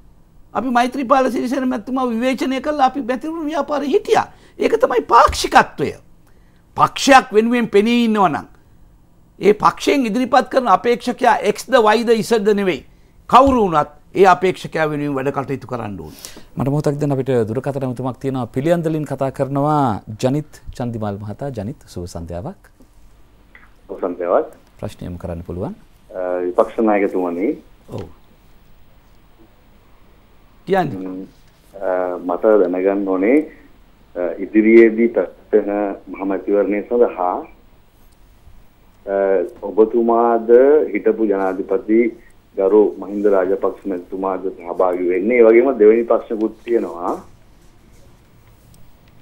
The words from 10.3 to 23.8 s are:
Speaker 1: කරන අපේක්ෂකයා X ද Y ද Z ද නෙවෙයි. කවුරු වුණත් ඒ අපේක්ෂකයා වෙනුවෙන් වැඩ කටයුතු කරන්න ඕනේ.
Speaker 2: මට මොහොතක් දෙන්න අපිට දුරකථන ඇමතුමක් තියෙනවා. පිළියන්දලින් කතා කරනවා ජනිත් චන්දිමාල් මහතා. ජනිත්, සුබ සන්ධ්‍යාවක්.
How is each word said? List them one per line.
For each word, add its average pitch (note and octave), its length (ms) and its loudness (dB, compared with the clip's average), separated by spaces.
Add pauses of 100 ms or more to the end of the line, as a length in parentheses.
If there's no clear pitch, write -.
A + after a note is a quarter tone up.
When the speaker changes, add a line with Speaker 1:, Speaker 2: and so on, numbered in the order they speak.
Speaker 1:
කරන B3+ 180 0
අපේක්ෂකයා A#3+ 680 2 (140)
X - 180 -10
ද A#3+ 60 4 (200)
Y A#3 80 0
ද A3+ 200 2
Z A#3 160 0
ද G#3 140 2
නෙවෙයි. F#3 320 -2 (440)
කවුරු C4 320 6
වුණත් D#3+ 280 2 (260)
ඒ F#3 100 6
අපේක්ෂකයා F3 640 2
වෙනුවෙන් D3 260 -4
වැඩ C3+ 160 -2
කටයුතු C#3 360 -6
කරන්න A2 320 -8
ඕනේ. D#2 160 -14 (420)
Speaker 2:
මට B2+ 100 -2
මොහොතක් D3 280 0
දෙන්න D3 160 -2
අපිට C3 160 -2 (200)
දුරකථන C3 360 -6
ඇමතුමක් B2+ 340 -6
තියෙනවා. C3 280 -6
පිළියන්දලින් D#3+ 600 -2
කතා C3+ 260 -4
කරනවා C#3 680 -2 (180)
ජනිත් C#3 420 -4 (100)
චන්දිමාල් G#2+ 480 -6
මහතා. G#2 300 -10
ජනිත්, A2+ 380 -10
සුබ F2 180 -12
සන්ධ්‍යාවක්. F2 680 -12 (1120)